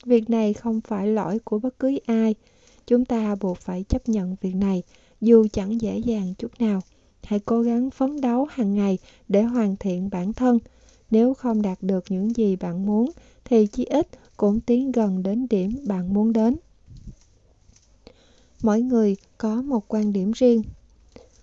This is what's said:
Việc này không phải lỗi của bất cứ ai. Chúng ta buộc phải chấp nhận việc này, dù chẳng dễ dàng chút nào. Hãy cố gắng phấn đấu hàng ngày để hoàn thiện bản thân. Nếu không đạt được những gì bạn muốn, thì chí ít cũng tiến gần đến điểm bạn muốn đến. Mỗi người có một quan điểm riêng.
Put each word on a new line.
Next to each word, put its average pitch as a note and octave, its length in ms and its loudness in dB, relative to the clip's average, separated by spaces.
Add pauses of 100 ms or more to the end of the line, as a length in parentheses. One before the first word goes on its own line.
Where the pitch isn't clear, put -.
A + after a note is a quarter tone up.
Việc A3+ 240 4
này A3 240 0
không A3+ 280 -4
phải G3+ 260 -4
lỗi G#3+ 320 -2
của G#3+ 200 -4
bất B3+ 200 -6
cứ C4+ 260 0
ai. A3 300 0 (520)
Chúng B3 180 2
ta G#3+ 300 -2
buộc F#3+ 220 -4
phải F#3 260 -8
chấp - 260 -2
nhận F#3+ 320 -2
việc F#3 140 -4
này, F#3+ 280 0 (380)
dù A3 320 8
chẳng G#3+ 280 -4
dễ G3+ 160 -4
dàng G#3+ 360 -4
chút - 260 -12
nào. G#3 220 0 (420)
Hãy G#3 160 -2
cố A#3 220 0
gắng A#3+ 280 0
phấn C#4 320 -2
đấu B3 300 0
hàng G3+ 220 -2
ngày G3+ 240 0 (300)
để G3+ 160 4
hoàn A3+ 320 0
thiện F#3+ 340 -4
bản F#3+ 240 -4
thân. B3 260 4 (520)
Nếu A#3 220 4
không A3+ 280 -2
đạt F#3 200 -2
được F#3+ 280 -2
những G3+ 260 -2
gì G3+ 200 2
bạn F#3 300 -6
muốn, A3 260 2 (340)
thì A3 220 4
chí B3 180 -6
ít C#4+ 220 0 (300)
cũng G#3 220 2
tiến B3+ 320 0
gần G3 320 0
đến A3+ 260 -2
điểm G#3 380 -2
bạn F#3 260 -2
muốn G#3+ 200 2
đến. A3+ 220 2 (2000)
Mỗi A3 180 2
người A3+ 340 2 (220)
có A3 240 -4
một C4 260 -4
quan G#3+ 260 -2
điểm G3 180 -2
riêng. A#3 320 4 (800)